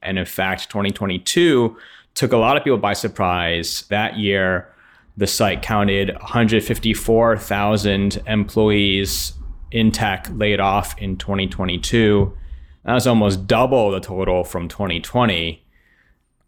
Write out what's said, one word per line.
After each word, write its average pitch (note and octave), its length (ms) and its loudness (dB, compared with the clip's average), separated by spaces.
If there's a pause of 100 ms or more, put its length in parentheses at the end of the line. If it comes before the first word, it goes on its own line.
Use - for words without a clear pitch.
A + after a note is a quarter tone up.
And F#2+ 160 -4
in F#2 60 -2
fact, F#2+ 460 -4
twenty G2+ 200 -2
twenty-two A#2 840 0 (380)
took B2 180 0
a A#2+ 60 4
lot A#2+ 180 4
of D3 80 -2
people C3 140 2
by G2+ 160 0
surprise. F2 960 -2
That G#2 260 -2
year, F#2+ 560 0 (440)
the G2+ 100 0
site F#2+ 340 0
counted G2 500 0
a - 140 -12
hundred A2+ 400 2
fifty-four A2+ 720 2
thousand G2+ 920 0
employees G#2 1080 0 (360)
in A2+ 200 2
tech G#2 420 -2
laid G#2 280 0
off G2 380 0
in F#2+ 200 -6
twenty G2 280 -2
twenty-two. G2+ 880 2 (500)
That A#2 100 0
was B2+ 120 0
almost G#2 400 2
double A#2 440 2
the F#2+ 100 -2
total F#2 440 -2
from F2 240 -6
twenty F2 320 -4
twenty. E2+ 640 -2 (840)